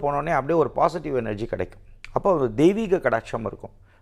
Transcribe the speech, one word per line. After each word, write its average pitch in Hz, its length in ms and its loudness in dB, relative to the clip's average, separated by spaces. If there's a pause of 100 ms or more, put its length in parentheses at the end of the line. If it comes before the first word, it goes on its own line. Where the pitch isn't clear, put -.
போனோடனே 143 300 -2
அப்படியே 151 280 0
ஒரு 131 120 2
பாசிட்டிவ் 156 460 -2
எனர்ஜி 110 300 -4
கிடைக்கும். - 340 -6 (320)
அப்போ 196 220 2
ஒரு 127 200 0
தெய்வீக 185 420 4
கடாட்சம் 113 500 -2
இருக்கும். - 240 -10 (320)